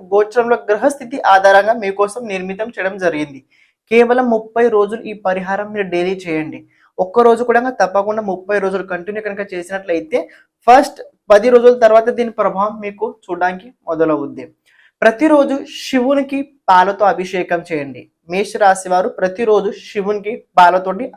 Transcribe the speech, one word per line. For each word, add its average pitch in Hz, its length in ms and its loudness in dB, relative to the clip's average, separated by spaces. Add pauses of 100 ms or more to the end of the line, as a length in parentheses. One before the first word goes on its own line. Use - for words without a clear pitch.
(120)
గోచరంలో 226 460 2 (100)
గ్రహస్థితి 240 500 -2 (140)
ఆధారంగా 196 500 4
మీకోసం 202 480 -4
నిర్మితం 190 460 -6
చేయడం 190 180 -6 (100)
జరిగింది. 151 360 -4 (520)
కేవలం 240 420 4
ముప్పై 220 300 -2 (120)
రోజులు 208 260 0 (100)
ఈ - 20 -12 (120)
పరిహారం 190 480 -4
మీరు 202 200 -4
డైలీ 175 200 -2 (120)
చేయండి. 156 340 -6 (440)
ఒక్క 233 240 2
రోజు 233 220 2
కూడా 240 220 0 (100)
తప్పకుండా 202 480 -2
ముప్పై 190 340 -4
రోజులు 185 280 -4
కంటిన్యూ 202 340 -8
కనుక 202 280 -8
చేసినట్లయితే 180 680 -6 (480)
ఫస్ట్ 254 340 4 (300)
పది 208 240 6
రోజుల 240 180 8 (100)
తర్వాత 220 240 6 (120)
దీని 226 200 -4
ప్రభావం 202 460 -2
మీకు 202 220 -8 (180)
చూడడానికి 185 420 -4 (220)
మొదలవుద్ది. 151 560 -4 (580)
ప్రతిరోజు 277 540 2 (300)
శివునికి 277 520 0 (320)
పాలతో 196 420 4
అభిషేకం 180 480 -4 (100)
చేయండి. 139 320 -8 (320)
మేషరాశి 202 600 0
వారు - 240 0
ప్రతిరోజు 202 520 0 (180)
శివునికి 208 460 -6 (260)
పాలతోటి 185 560 2